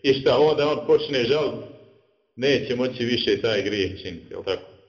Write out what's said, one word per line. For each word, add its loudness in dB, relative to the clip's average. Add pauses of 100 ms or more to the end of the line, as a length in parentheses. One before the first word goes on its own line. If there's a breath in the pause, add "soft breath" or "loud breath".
I 4
šta 2
onda 4
on -2
počne 2
žaliti? -2 (720)
Neće 0
moći -4
više 0
taj 0
grijeh -4
činiti, -14
jel -12
tako? -6 (180)